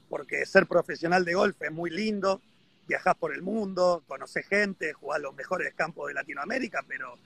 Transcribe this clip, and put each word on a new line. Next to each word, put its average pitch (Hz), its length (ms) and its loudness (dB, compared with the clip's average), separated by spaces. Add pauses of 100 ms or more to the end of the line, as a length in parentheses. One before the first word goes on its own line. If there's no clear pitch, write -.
porque 143 360 -4
ser 190 220 6
profesional 175 580 2
de 170 100 0
golf 196 280 2
es 151 100 -6
muy 170 160 -4
lindo, 196 540 0 (440)
viajás - 300 2
por 156 180 -4
el 147 80 -8
mundo, 180 640 0
conocés 135 400 -8
gente, 190 460 0
jugás 147 280 -6
los 139 140 -8
mejores 151 400 -4
campos 160 340 -4
de 143 60 -8
Latinoamérica, 147 720 -6
pero 131 400 -12